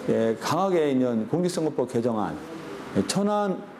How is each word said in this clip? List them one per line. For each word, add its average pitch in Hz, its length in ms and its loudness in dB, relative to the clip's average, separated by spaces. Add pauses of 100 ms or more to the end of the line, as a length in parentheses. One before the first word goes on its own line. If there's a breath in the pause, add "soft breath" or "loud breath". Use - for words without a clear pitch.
예, 113 300 2
강하게 170 520 2
있는 123 380 2
공직선거법 160 640 0
개정안 110 440 0 (720)
천안 202 540 0 (180)